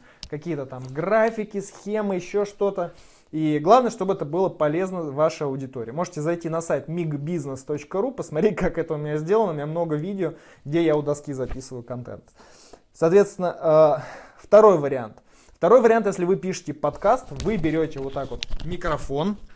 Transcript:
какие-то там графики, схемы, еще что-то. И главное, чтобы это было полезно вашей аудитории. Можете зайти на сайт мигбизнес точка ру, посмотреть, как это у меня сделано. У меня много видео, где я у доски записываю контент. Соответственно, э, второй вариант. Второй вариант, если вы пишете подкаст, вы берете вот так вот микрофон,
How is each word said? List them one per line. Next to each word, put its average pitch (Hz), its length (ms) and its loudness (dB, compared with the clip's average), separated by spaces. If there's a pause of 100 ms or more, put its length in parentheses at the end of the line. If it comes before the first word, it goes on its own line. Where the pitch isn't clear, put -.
(300)
какие-то 147 340 -6
там 127 240 -14
графики, 208 720 0
схемы, 202 540 -4
еще 196 320 -2
что-то. 196 480 -4 (360)
И 151 300 0
главное, 226 320 6
чтобы 190 220 -2
это 165 100 -6
было 170 240 0
полезно 170 540 -2
вашей 147 440 -2
аудитории. 135 460 -8
Можете 170 280 -6
зайти 170 280 -4
на 160 120 -4
сайт 160 280 -4
мигбизнес 151 720 -6
точка 151 380 -6
ру, 254 100 0
посмотреть, 190 460 -2
как 175 200 -2
это 160 180 -4
у - 20 -6
меня 151 220 -4
сделано. 190 340 0
У - 20 -4
меня 147 120 -6
много 160 280 -2
видео, 175 400 -4 (300)
где 160 180 0
я 156 140 4
у 151 60 0
доски 147 300 -4
записываю 131 520 -8
контент. 120 400 -12 (680)
Соответственно, 165 1080 4
э, - 420 -18
второй 208 360 8
вариант. 131 440 -4 (320)
Второй 226 260 6
вариант, 226 260 4
если 190 180 -2
вы 185 120 2
пишете 180 380 -6
подкаст, 208 520 0 (180)
вы 214 120 0
берете 160 440 -2
вот 139 140 -8
так 135 160 -6
вот 120 160 -8 (180)
микрофон, 165 720 -2 (200)